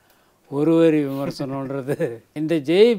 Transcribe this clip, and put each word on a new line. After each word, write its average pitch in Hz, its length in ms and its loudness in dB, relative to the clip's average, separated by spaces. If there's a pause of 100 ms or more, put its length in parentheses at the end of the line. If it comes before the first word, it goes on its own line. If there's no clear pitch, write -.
(500)
ஒரு 151 240 2
வரி 156 320 4
விமர்சனம்ன்றது. 139 1200 -6
<laughs> - 160 -12
இந்த 160 140 -2
ஜெய் 180 440 4